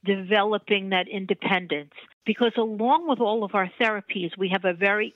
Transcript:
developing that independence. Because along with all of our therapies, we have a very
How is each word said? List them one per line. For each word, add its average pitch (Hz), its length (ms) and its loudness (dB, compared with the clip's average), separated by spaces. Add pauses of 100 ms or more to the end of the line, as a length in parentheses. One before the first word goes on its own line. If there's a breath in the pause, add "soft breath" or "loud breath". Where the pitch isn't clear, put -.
developing 196 840 0
that 180 180 0
independence. 180 840 -4 (320)
Because 220 320 2
along 233 500 2
with 247 100 2
all 220 260 0
of 196 100 -8
our 190 160 2 (100)
therapies, 202 560 -2
we 190 140 -2
have 190 160 0
a 180 80 2
very 202 420 0